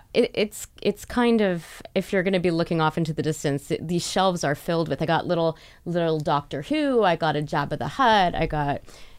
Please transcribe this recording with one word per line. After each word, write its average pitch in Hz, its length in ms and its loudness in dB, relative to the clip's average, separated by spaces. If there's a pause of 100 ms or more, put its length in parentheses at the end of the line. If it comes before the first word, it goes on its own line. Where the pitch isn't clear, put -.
(120)
it, - 220 2
it's, - 320 -4 (160)
it's - 240 -2
kind 240 340 4
of, 180 400 -2 (140)
if 190 180 -2
you're 190 100 2
gonna 190 180 2
be 175 100 2
looking 165 320 0
off 156 160 2
into 156 160 0
the 147 80 -4
distance, 147 460 -2
th-, - 140 -2
these 170 240 -2
shelves 185 380 0
are 143 100 2
filled 165 360 -2
with, 135 100 -4
I 156 60 -2
got 160 200 0
little, 165 300 0 (300)
little 165 340 0
Doctor 147 400 -2
Who, 269 440 0
I 175 120 4
got 156 200 0
a 151 40 -2
Jabba 151 380 -4
the 120 100 -4
Hutt, 214 460 4
I 165 100 -2
got 147 380 -2 (360)